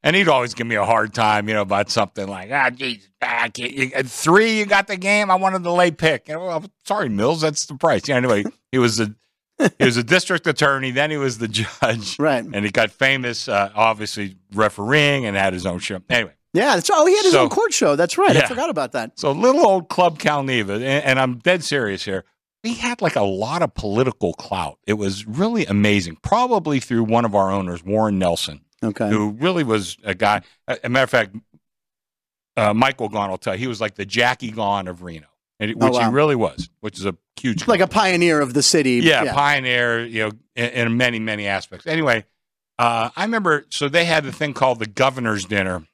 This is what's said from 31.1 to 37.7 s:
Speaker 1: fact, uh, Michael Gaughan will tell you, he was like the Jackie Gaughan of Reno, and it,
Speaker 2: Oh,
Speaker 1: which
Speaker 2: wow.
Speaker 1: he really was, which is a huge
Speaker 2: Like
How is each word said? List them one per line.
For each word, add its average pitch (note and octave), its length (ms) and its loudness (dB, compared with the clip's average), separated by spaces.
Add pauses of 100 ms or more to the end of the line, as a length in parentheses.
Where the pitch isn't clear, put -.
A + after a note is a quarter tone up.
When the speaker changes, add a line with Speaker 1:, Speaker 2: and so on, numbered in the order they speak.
Speaker 1:
fact, G#2+ 260 0 (1200)
uh, G#2+ 180 2
Michael B2 360 0
Gaughan G2+ 180 -2
will F#2 100 -6
tell G2 160 -4
you, G2 60 -8
he C3 60 -6
was A2 140 -8
like G#2+ 160 -4
the G2+ 100 -8
Jackie A#2+ 440 0
Gaughan G2+ 380 -2
of F2 140 -14
Reno, E2 240 -16 (340)
and G#2+ 100 -2
it, A2 100 -8
Speaker 2:
Oh, C3 60 2
Speaker 1:
which B2+ 80 2
Speaker 2:
wow. A#2 140 2
Speaker 1:
he A#2+ 60 -2
really D3 200 4
was, G#2+ 360 -4 (100)
which G#2+ 180 -10
is F#2+ 60 -10
a F#2+ 100 -4 (240)
huge B2 300 -2
Speaker 2:
Like G3+ 120 2